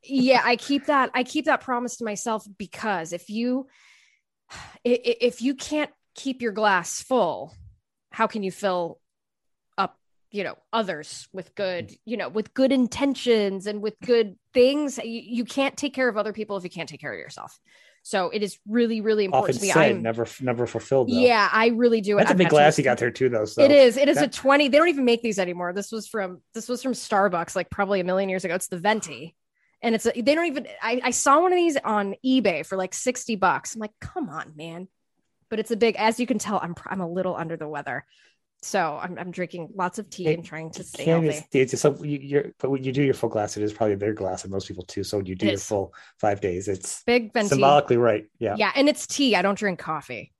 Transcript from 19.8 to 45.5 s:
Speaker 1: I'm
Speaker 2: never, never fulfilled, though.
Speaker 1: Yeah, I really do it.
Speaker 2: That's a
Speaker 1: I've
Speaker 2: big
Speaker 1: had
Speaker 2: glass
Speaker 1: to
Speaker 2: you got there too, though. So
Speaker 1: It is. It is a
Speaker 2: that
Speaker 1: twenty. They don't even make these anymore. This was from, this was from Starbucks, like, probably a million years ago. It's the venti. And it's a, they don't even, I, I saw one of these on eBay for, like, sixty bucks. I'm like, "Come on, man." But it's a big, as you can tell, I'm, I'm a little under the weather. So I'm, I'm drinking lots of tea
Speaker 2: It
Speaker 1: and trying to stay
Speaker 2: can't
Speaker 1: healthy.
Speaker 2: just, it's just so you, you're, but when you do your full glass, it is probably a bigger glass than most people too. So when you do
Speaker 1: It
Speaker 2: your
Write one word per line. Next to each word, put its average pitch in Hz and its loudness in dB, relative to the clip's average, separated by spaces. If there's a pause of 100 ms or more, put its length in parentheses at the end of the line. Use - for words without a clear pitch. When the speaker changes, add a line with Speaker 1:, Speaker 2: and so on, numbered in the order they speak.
Speaker 1:
I'm 113 -6
Speaker 2:
never, 113 -2 (140)
never 120 -2
fulfilled, 127 0
though. 247 0
Speaker 1:
Yeah, 233 6
I 220 4
really 226 4
do 202 0
it. - 4
Speaker 2:
That's 208 4
a - 4
Speaker 1:
I've 185 4
Speaker 2:
big 180 6
Speaker 1:
had 160 2
Speaker 2:
glass 147 8
Speaker 1:
to 147 2
Speaker 2:
you - 0
got 123 2
there 120 0
too, 131 0
though. 110 0
So - 4
Speaker 1:
It 277 8
is. 262 10
It 277 4
is 277 2
a 285 2
Speaker 2:
that 277 0
Speaker 1:
twenty. 277 4
They 262 4
don't 339 6
even 277 0
make 233 4
these 214 -2
anymore. 175 -4
This 196 -8
was 220 -10
from, 190 -8 (120)
this 226 -12
was 247 -6
from 262 -2
Starbucks, 190 0
like, 180 -4
probably 196 0
a - -2
million 190 0
years 185 -4
ago. 175 -4
It's 185 -4
the 185 -8
venti. 170 -4 (460)
And 226 0
it's 214 -4
a, 226 2 (100)
they 277 4
don't 339 0
even, 277 -6 (140)
I, 233 -2
I 254 0
saw 285 4
one 359 4
of 359 4
these 339 2
on 202 -2 (100)
eBay 202 2
for, 190 -6
like, 185 -4
sixty 240 -4
bucks. 180 0
I'm 226 -12
like, 214 -10 (100)
"Come 311 -8
on, 156 -12
man." 165 -12 (600)
But 214 -4
it's 214 -6
a 220 -2
big, 220 2
as 214 0
you 240 0
can 214 0
tell, 208 -2
I'm, 170 -8 (120)
I'm 190 -6
a 170 -4
little 180 -4
under 165 -6
the 160 -10
weather. 143 -8 (560)
So 160 -2
I'm, 180 -10
I'm 180 -10
drinking 175 -10
lots 180 -4
of 208 -14
tea 180 -10
Speaker 2:
It 156 2
Speaker 1:
and 170 -12
trying 160 -12
to 190 -12
stay - -12
Speaker 2:
can't 165 4
Speaker 1:
healthy. 151 0
Speaker 2:
just, - -10
it's 131 4
just 131 -4
so 147 2
you, 147 -4
you're, 139 0 (140)
but 135 -2
when 131 -2
you 131 -4
do 143 2
your 135 4
full 120 -2
glass, 104 -2
it 104 -4
is 107 -2
probably 107 0
a - -8
bigger 104 -2
glass 95 -6
than 95 -10
most 95 -6
people 90 -12
too. - -8
So 104 -4
when 98 -4
you 92 -8
do 104 -2
Speaker 1:
It - 4
Speaker 2:
your 92 0